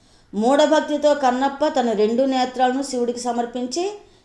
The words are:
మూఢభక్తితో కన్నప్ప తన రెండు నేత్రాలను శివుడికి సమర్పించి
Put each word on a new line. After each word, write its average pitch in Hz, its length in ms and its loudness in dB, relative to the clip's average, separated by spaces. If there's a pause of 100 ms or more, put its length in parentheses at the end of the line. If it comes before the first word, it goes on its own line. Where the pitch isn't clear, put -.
(360)
మూఢభక్తితో 294 800 2
కన్నప్ప 269 520 0
తన 240 240 0
రెండు 220 320 2
నేత్రాలను 254 580 0
శివుడికి 240 380 -4
సమర్పించి 247 800 -4 (260)